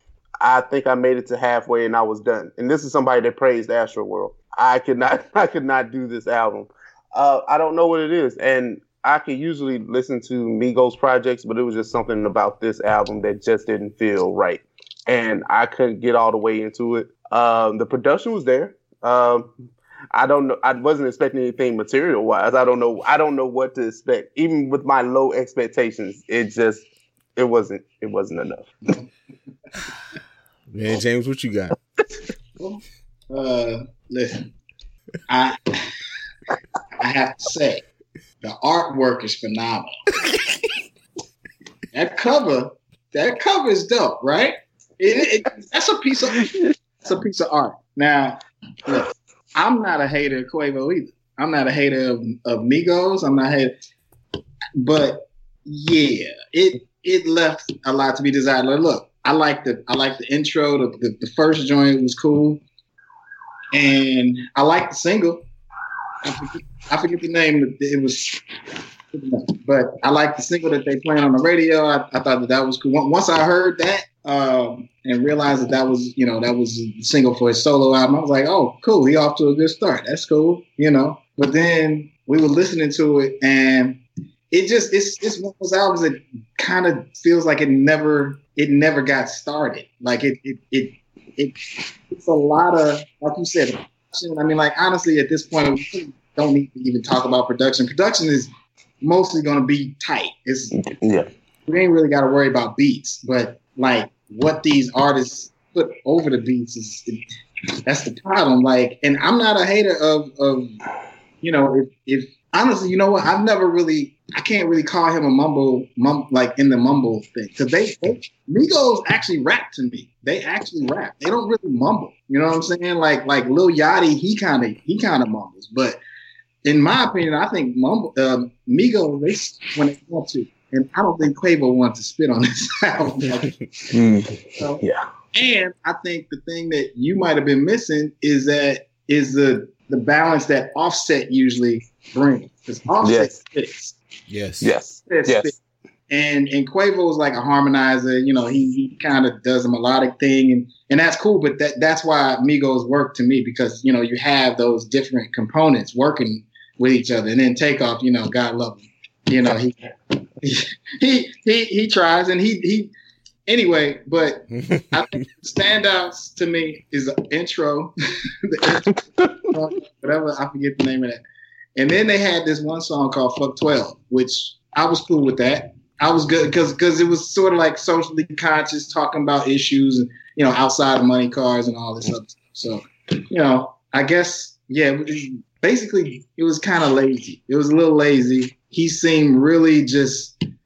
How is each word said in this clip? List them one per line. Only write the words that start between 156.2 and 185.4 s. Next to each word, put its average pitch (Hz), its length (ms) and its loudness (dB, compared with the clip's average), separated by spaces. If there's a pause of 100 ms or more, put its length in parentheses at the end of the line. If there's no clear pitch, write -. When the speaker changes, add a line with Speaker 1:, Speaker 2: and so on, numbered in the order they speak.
Speaker 3:
with 131 140 4
each 120 180 0
other, 107 160 -2
and 117 140 2
then 123 140 2
Takeoff, 131 460 -2
you 127 100 0
know, 110 180 0
God 117 260 -2
love 117 240 -6
him. - 100 -20 (400)
You 127 120 4
know, 117 160 2
he, 123 180 -2 (640)
<laughs> - 0 - (600)
he, 262 260 2 (160)
he, 226 220 2
he 214 240 -2
tries, 180 400 2
and 180 100 0
he, 208 220 0
he, 202 280 0 (560)
anyway, 170 640 2
but 160 400 -2
Speaker 2:
<laughs> - 40 -16
Speaker 3:
I - 600 -2
think 135 160 -8 (140)
the - 40 -16
standouts 196 920 -2
to 180 100 -4
me 160 480 -4
is 135 140 -2
the - 240 -4
intro, 156 640 -4
<laughs> - 20 -20 (460)
the - 420 -2
intro, 202 840 0 (300)
whatever, 151 400 -2
I 139 100 -6
forget 139 280 -6
the 135 80 0
name 131 180 -2
of 120 80 -4
that. 117 100 -12 (560)
And 139 120 2
then 208 180 4
they 202 100 4
had 175 280 0
this 151 160 -2
one 156 200 -6
song 143 300 -2
called 131 260 0
Fuck 139 200 -4
twelve, 147 400 0 (100)
which 127 460 -2 (220)
I 156 100 2
was 165 160 0
cool 151 240 0
with 131 140 0
that. 123 340 0 (260)
I 156 120 2
was 160 160 2
good 156 260 2
'cause, 170 200 2
'cause 170 260 2
it 170 80 4
was 170 260 0
sorta, 190 220 4
like, 165 240 2
socially 160 440 -2
conscious, 151 680 -4
talking 147 320 -2
about 139 240 0
issues 135 520 2
and, 123 80 0 (280)
you 147 100 2
know, 127 60 4
outside 131 480 2
of 123 60 4
money 127 220 4
cars 123 400 0
and 117 80 -4
all 117 200 -8
this 113 140 -10
other 113 180 -6
stuff. - 140 -20 (120)
So, 110 280 -10 (280)
you 151 300 -6
know, 131 340 2 (200)
I 139 100 0
guess, 175 540 -2 (120)
yeah, 139 220 2
it 139 80 -2
was, 151 160 -6 (460)